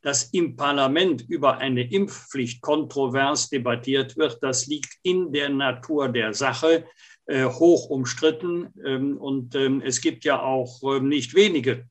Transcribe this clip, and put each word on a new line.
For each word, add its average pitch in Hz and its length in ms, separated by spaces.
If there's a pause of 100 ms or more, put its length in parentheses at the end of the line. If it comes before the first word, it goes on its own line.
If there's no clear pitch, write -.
Dass 143 280
im 165 240
Parlament 143 720
über 147 300
eine 127 300
Impfpflicht 135 720
kontrovers 139 880
debattiert 131 640
wird, 156 260
das 131 240
liegt 139 280 (100)
in 185 280
der 143 160
Natur 139 600
der 110 260
Sache, 160 520 (400)
äh, 135 180
hoch 165 440
umstritten. 156 880 (100)
Ähm, 135 320
und, 135 380
ähm, 135 260
es 127 200
gibt - 240
ja 143 180
auch, 131 400
ähm, 135 240
nicht 139 300
wenige 151 540